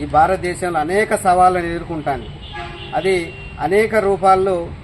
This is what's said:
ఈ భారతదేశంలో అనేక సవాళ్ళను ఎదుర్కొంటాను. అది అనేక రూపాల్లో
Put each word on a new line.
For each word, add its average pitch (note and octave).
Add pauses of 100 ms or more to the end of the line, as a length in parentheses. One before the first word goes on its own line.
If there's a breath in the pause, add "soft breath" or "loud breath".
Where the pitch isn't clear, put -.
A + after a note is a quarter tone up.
ఈ D3
భారతదేశంలో F3
అనేక G3
సవాళ్ళను F3+
ఎదుర్కొంటాను. D#3 (720)
అది F3 (280)
అనేక G3+
రూపాల్లో F#3+ (160)